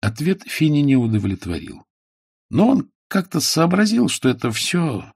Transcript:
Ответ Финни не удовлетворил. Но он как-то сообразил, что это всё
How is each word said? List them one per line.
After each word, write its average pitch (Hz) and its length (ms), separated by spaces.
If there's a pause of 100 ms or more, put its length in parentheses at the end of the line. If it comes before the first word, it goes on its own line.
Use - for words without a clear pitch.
Ответ 151 440
Финни 151 360
не 139 160
удовлетворил. 101 880 (640)
Но 185 180
он 262 240 (160)
как-то 175 320
сообразил, 202 680
что - 200
это 123 220
всё 123 640